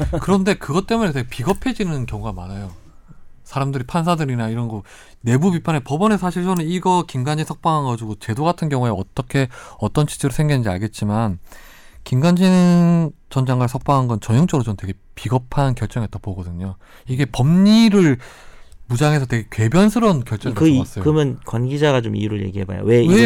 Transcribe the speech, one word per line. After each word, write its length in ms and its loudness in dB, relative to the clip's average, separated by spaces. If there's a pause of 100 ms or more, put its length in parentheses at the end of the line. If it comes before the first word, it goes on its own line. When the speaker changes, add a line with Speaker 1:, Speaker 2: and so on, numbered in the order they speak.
(220)
Speaker 1:
그런데 320 2
그것 340 -4
때문에 240 0
되게 160 -4
비겁해지는 800 -4
경우가 260 -8
많아요. 400 -10 (720)
사람들이 420 -4
판사들이나 640 -2
이런 220 -4
거 140 -8 (360)
내부 320 2
비판에, 300 -2
법원에 340 0
사실 280 -2
저는 260 -2
이거 360 2
김관진 400 -4
석방한 380 -2
거 60 -4
가지고 260 -6
제도 300 -4
같은 240 -2
경우에 260 0
어떻게, 540 -2 (300)
어떤 280 0
취지로 240 -4
생겼는지 380 0
알겠지만 680 -2 (640)
김관진 1080 4 (180)
전 160 0
장관을 240 0
석방한 380 0
건 120 -2
전형적으로 440 2
저는 140 -6
되게 160 -8 (220)
비겁한 600 -2
결정이었다 440 -6
보거든요. 560 -10 (320)
이게 180 -2
법리를 920 4 (680)
무장해서 380 0
되게 240 -2
궤변스러운 760 2
결정을 300 -6
Speaker 2:
그 120 4
이-, 120 6
Speaker 1:
가져왔어요. 240 -6
Speaker 2:
그러면 420 0
권 220 -4
기자가 340 2
좀 140 -4
이유를 300 -4
얘기해봐요. 380 -8
왜 160 4
Speaker 1:
왜, 60 6
Speaker 2:
이게 80 4 (120)